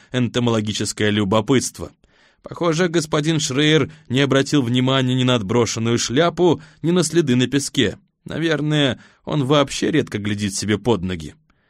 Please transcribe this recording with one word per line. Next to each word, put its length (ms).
энтомологическое 960
любопытство. 800
Похоже, 460
господин 520
Шрейер 500
не 100
обратил 400
внимания 540
ни 100
на 100
отброшенную 640
шляпу, 640
ни 80
на 120
следы 340
на 100
песке. 520
Наверное, 720
он 200
вообще 460
редко 280
глядит 360
себе 220
под 260
ноги. 320